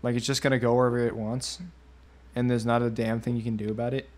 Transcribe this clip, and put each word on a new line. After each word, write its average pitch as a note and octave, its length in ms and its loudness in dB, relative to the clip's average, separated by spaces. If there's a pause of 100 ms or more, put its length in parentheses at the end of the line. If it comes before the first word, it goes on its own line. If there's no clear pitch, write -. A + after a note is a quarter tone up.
Like, B2 140 0
it's A#2 100 -2
just C#3 160 0
gonna C3+ 180 2
go A#2+ 160 4
wherever B2 240 4
it A#2 160 0
wants. A2+ 440 -6 (760)
And B2 140 2
there's A#2 160 2
not A#2+ 160 4
a A#2+ 100 2
damn A2+ 280 -2
thing A#2+ 160 -2
you A#2 80 -4
can A2+ 140 -2
do G#2+ 120 -4
about A#2 240 -2
it. C3+ 140 -6 (100)